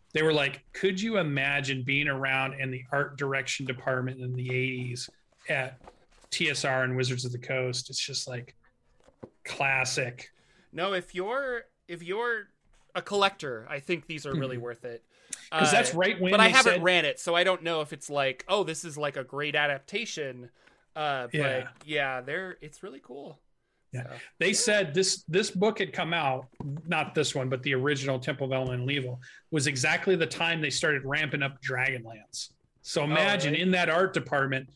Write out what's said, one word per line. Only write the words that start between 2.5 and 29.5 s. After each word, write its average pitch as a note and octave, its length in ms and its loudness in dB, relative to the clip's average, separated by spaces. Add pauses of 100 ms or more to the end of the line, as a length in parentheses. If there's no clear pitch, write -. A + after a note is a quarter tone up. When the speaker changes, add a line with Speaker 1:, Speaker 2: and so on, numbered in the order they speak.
Speaker 1:
in C3+ 100 -4
the B2+ 200 -8
art C#3 260 0
direction C3+ 480 -2
department B2+ 560 -2
in B2+ 120 -4
the B2+ 160 -4
eighties B2+ 600 -4 (400)
at C3 280 -4 (520)
T E3 200 0
S C#3 140 -2
R C3 200 2
and B2+ 120 0
Wizards B2+ 300 0
of B2 80 -6
the B2 60 -8
Coast?" B2+ 500 -4
It's C3 100 -6
just, - 260 -6
like, B2 300 -12 (880)
classic. C3 880 -2 (420)
Speaker 2:
No, F#3 220 -2
if F3+ 200 -4
you're, A#3+ 500 -4 (260)
if E3+ 120 -10
you're G#3+ 460 -2 (460)
a F3 80 -4
collector, E3+ 680 0
I C#3+ 100 -6
think D#3 280 -4
these D3+ 180 -10
are C#3 80 -4
really C3+ 220 -2
Speaker 1:
Mm-hmm. A#2+ 80 -6
Speaker 2:
worth A#2+ 220 -10
it. A#2 180 -12 (480)
Speaker 1:
'Cause D#3 200 6
that's A3+ 220 4
Speaker 2:
Uh, E3 40 0
Speaker 1:
right F#3 240 2
when F#3 100 2
Speaker 2:
but G#3 80 6
I A3 80 10
Speaker 1:
they A3 40 8
Speaker 2:
haven't A#3 240 8
Speaker 1:
said F3 80 0
Speaker 2:
ran F3+ 220 6
it, C#3 140 -2
so E3+ 160 0
I F3 80 6
don't F3+ 200 2
know D#3+ 180 0
if D3 100 -6
it's - 180 -12
like, C3+ 380 0
"Oh, G3 160 2
this D#3 220 -4
is, D3+ 120 -10
like, D3 200 -4
a C3+ 80 -6
great C#3+ 300 -4
adaptation." C#3+ 960 -2 (460)
Uh, C#3 380 -2
Speaker 1:
Yeah. D3+ 80 0 (320)
Speaker 2:
but - 140 -20
yeah, C#3 340 -2
they're, E3+ 400 -8
it's D3+ 220 -18
really B3+ 180 -14
cool. B3 400 -16 (500)
Speaker 1:
Yeah. B2 180 -8
Speaker 2:
So. A#2+ 60 -14 (240)
Speaker 1:
They F3+ 140 4
said G3 400 4
this, F#3 300 2
this F#3+ 280 0
book G#3+ 280 2
had F3 140 -2
come E3 200 -2
out, C3 340 0 (380)
not D#3+ 300 -2
this D3+ 180 2
one, C3 140 0
but B2+ 160 -2
the C#3+ 120 2
original C3+ 440 2
Temple C#3 280 -4
of B2+ 40 -2
Elemental B2+ 400 -2
Evil B2+ 300 -4 (300)